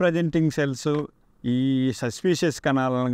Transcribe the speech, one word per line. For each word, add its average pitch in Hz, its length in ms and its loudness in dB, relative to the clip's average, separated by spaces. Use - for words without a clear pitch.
ప్రజెంటింగ్ 165 560 2
సెల్స్, 143 320 -2
ఈ 127 40 0
సస్పీషియస్ 156 680 0
కణాలను 127 480 0